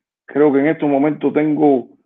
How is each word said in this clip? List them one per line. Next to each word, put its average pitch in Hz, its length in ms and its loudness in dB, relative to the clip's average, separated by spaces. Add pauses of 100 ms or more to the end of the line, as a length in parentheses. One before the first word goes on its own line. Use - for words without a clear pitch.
(260)
Creo 147 260 0
que 139 80 2
en 143 80 0
estos 156 220 -2
momentos 143 420 -2
tengo, 147 560 0 (180)